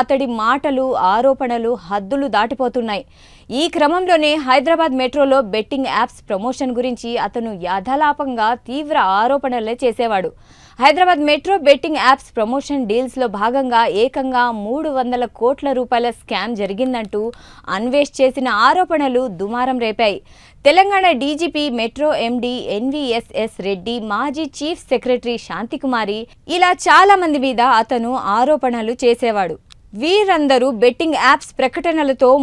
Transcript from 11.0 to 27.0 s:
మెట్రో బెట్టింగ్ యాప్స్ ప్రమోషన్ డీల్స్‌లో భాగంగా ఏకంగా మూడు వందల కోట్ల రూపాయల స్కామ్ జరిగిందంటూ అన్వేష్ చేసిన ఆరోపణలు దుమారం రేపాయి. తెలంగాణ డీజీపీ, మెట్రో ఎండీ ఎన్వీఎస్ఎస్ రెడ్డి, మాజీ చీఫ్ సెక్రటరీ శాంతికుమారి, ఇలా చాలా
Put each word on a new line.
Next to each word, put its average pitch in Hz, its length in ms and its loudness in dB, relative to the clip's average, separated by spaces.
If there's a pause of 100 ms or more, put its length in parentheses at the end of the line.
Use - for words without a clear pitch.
మెట్రో 302 300 0 (100)
బెట్టింగ్ 285 380 2
యాప్స్ 262 320 2
ప్రమోషన్ 262 540 -2
డీల్స్‌లో 247 360 -2 (140)
భాగంగా 240 420 2 (200)
ఏకంగా 262 420 0 (180)
మూడు 277 260 -4
వందల 247 360 -2 (160)
కోట్ల 277 380 0
రూపాయల 240 300 0 (120)
స్కామ్ 214 400 -6
జరిగిందంటూ 214 600 -4 (560)
అన్వేష్ 254 440 0
చేసిన 262 280 0 (200)
ఆరోపణలు 294 540 2 (200)
దుమారం 247 360 -2
రేపాయి. 220 400 0 (460)
తెలంగాణ 381 420 4 (140)
డీజీపీ, 294 440 -4 (160)
మెట్రో 254 300 -2 (180)
ఎండీ 247 260 -4 (240)
ఎన్వీఎస్ఎస్ 233 920 -4
రెడ్డి, 202 280 -6 (160)
మాజీ 277 340 -4 (120)
చీఫ్ 311 300 -6
సెక్రటరీ 247 500 -2
శాంతికుమారి, 220 840 -6 (280)
ఇలా 359 240 4 (160)
చాలా 381 280 8